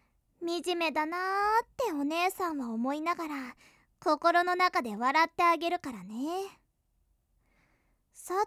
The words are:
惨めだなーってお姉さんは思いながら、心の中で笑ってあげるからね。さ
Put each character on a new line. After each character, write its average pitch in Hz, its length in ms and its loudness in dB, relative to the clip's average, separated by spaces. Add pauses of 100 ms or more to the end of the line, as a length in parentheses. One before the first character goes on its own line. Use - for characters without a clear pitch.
(400)
惨 349 380 -2
め 330 120 0
だ 302 140 0
な 339 140 -6
ー - 20 -4 (460)
っ - 100 -20
て 466 160 -2
お 285 120 -2
姉 339 260 0
さ 370 200 -4
ん 302 60 -6
は 247 140 -6
思 240 240 -2
い 302 80 -6
な 339 120 -2
が 339 140 -8
ら、 269 280 -10 (460)
心 339 400 4
の 359 140 0
中 359 240 2
で 226 160 -6
笑 277 320 4
っ - 20 -8
て 359 140 2
あ 339 140 6
げ 339 100 2
る 349 120 0
か 269 120 -8
ら 196 100 -12
ね。 202 120 -12 (2000)
さ 392 320 -2